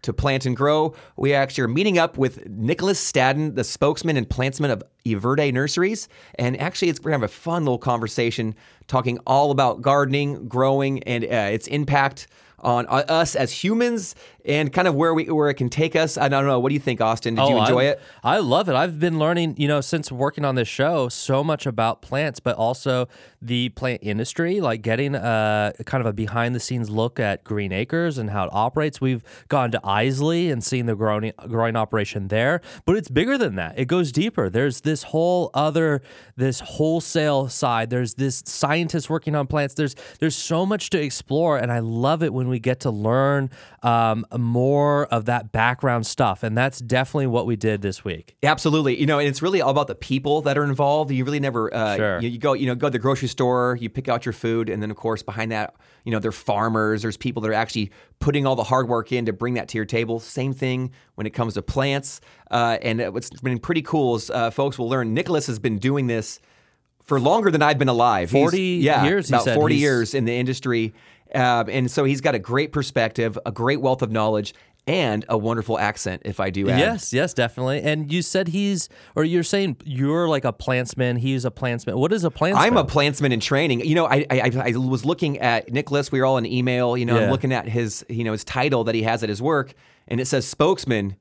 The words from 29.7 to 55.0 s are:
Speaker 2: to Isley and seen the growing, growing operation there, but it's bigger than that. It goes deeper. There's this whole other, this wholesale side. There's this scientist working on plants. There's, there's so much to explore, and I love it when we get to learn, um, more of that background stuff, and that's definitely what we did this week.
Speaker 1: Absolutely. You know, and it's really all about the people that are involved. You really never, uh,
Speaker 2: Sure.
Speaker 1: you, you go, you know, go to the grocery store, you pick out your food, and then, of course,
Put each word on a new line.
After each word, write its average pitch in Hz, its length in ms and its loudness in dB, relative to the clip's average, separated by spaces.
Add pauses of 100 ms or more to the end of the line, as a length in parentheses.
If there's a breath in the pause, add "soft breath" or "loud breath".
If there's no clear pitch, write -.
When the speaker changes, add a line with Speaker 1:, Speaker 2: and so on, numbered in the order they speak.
Speaker 2:
to 117 120 0
Isley 135 680 2
and 120 120 -2
seen 123 240 -2
the 113 100 0
growing, 107 360 0 (140)
growing 113 300 0
operation 104 500 -2
there, 120 360 0 (220 loud breath)
but 180 120 4
it's - 120 -4
bigger 220 300 0
than 165 180 0
that. 82 220 -6
It 131 80 0
goes 165 240 0
deeper. 147 400 0
There's 123 300 0
this 151 240 -2
whole 170 500 0
other, 151 480 2 (320 loud breath)
this 127 240 -2
wholesale 151 880 0
side. 117 420 -2
There's 123 240 -2
this 131 300 -2
scientist 160 640 0
working 156 280 0
on 143 100 0
plants. 143 280 0
There's, 143 200 0 (240 loud breath)
there's 156 180 2
so 170 300 0
much 202 240 -2
to 165 100 2
explore, 147 580 0
and 120 120 0
I 120 80 0
love 120 460 0
it 139 100 0
when 127 140 -2
we 127 100 0
get 123 220 -2
to 135 100 -2
learn, 131 580 2 (360 loud breath)
um, 117 420 2 (120)
more 139 720 2
of 113 180 0
that 120 260 -2
background 120 540 0
stuff, 104 360 0
and 110 140 -2
that's 131 220 0
definitely 127 480 0
what 117 180 0
we 117 100 0
did 107 280 -2
this 98 200 -4
week. 82 400 -10
Speaker 1:
Absolutely. 147 560 2
You 143 60 2
know, 147 140 4
and 147 100 2
it's 139 140 -4
really 185 180 2
all 131 80 2
about 139 200 2
the - 60 -6
people 143 480 0
that 147 140 2
are 147 80 2
involved. 143 460 0
You 131 160 0
really 147 140 -2
never, 120 340 -2
uh, 107 220 0
Speaker 2:
Sure. 98 240 0
Speaker 1:
you, 117 100 -2
you 120 80 -8
go, 135 160 2
you 127 120 -2
know, 123 80 0
go 120 120 -2
to 117 40 2
the 123 80 -2
grocery 131 300 0
store, 123 500 0
you 113 120 -6
pick 131 180 -6
out 123 160 -2
your 120 80 -4
food, 113 380 -2
and 104 120 -4
then, 107 80 -6
of 104 60 -10
course, 113 260 -4